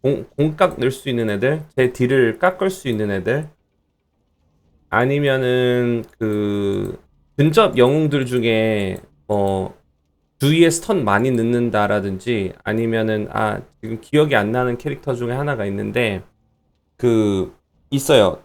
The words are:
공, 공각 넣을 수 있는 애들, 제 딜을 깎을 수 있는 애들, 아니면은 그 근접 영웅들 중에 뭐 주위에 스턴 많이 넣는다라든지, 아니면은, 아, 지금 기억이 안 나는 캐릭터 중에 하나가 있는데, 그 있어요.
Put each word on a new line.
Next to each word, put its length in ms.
공, 240
공각 420
넣을 120
수 180
있는 220
애들, 340
제 160
딜을 460
깎을 320
수 180
있는 220
애들, 380
아니면은 1120
그 840
근접 420
영웅들 480
중에 720
뭐 500
주위에 300
스턴 340
많이 280
넣는다라든지, 1200
아니면은, 680
아, 280
지금 180
기억이 360
안 160
나는 260
캐릭터 360
중에 180
하나가 340
있는데, 560
그 580
있어요. 540